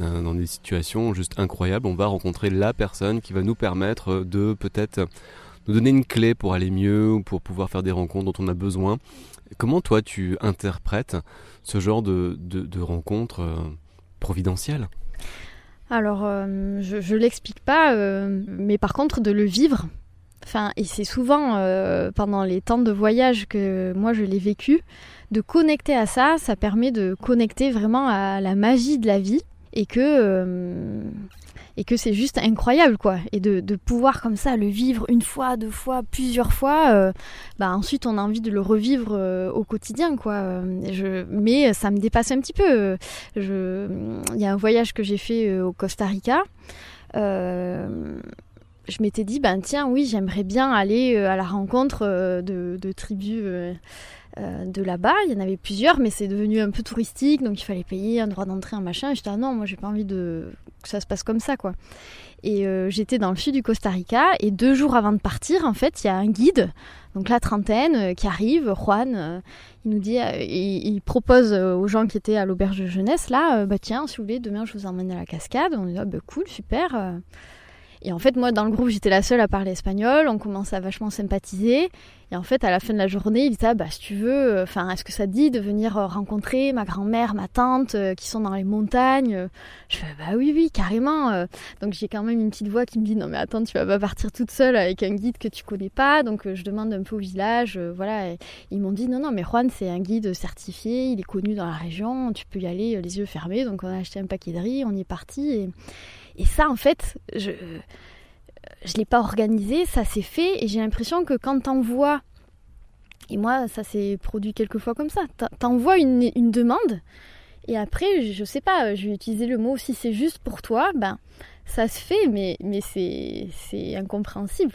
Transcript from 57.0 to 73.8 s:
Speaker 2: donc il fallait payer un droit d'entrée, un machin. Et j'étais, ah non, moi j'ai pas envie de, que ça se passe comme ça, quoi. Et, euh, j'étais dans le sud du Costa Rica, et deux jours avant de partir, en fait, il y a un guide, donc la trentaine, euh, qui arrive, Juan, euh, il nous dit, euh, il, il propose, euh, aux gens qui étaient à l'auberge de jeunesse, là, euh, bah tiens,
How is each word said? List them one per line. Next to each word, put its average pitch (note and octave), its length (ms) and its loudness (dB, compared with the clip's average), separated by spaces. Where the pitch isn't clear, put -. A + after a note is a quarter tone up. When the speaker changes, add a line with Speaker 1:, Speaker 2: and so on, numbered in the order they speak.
Speaker 2:
donc G3+ 160 -2
il - 40 -12
fallait F3+ 200 -6
payer G#3 360 -2
un A3 60 0
droit F#3+ 200 -4
d'entrée, F#3+ 300 -6
un G3+ 40 -4
machin. F#3+ 320 -4
Et - 20 0
j'étais, - 160 -6
ah G3+ 60 -4
non, C4 180 -2
moi G#3+ 100 -4
j'ai F#3+ 120 -8
pas G3 100 -10
envie G#3 200 -2
de, F3 440 -6
que - 60 -18
ça G#3 100 -4
se F#3+ 80 -10
passe G3+ 160 -6
comme A3 160 0
ça, C4+ 180 -2
quoi. F#3+ 180 -6
Et, G3+ 240 0
euh, F#3+ 240 0
j'étais G#3 280 0
dans G3 120 2
le F#3 60 0
sud C#4+ 180 0
du C4+ 80 2
Costa A3 280 0
Rica, F#3 340 2
et G#3 100 2
deux A3+ 240 4
jours C4+ 220 4
avant G#3 160 4
de G#3 60 4
partir, D#4+ 480 0
en A#3 80 2
fait, - 280 0
il G#3+ 60 2
y - 20 2
a F#3 60 2
un G3 100 0
guide, G#3+ 460 4
donc F#3+ 140 -6
la A#3+ 100 6
trentaine, A3 560 2
euh, G3 200 2
qui G#3+ 120 -2
arrive, G#3+ 480 2
Juan, A3+ 400 0
euh, E3+ 260 -4
il A3 80 0
nous G#3+ 80 2
dit, G#3+ 180 0
euh, A#3+ 220 -2
il, F3+ 480 -2
il G#3 120 0
propose, B3 520 6
euh, F#3 240 2
aux F#3+ 100 2
gens G#3+ 220 2
qui F#3+ 80 -4
étaient G#3+ 200 0
à G3+ 80 2
l'auberge F#3+ 360 -2
de F#3+ 60 -4
jeunesse, F#3+ 440 0
là, C#4 280 4
euh, G3+ 80 0
bah G3 120 0
tiens, B3+ 300 -4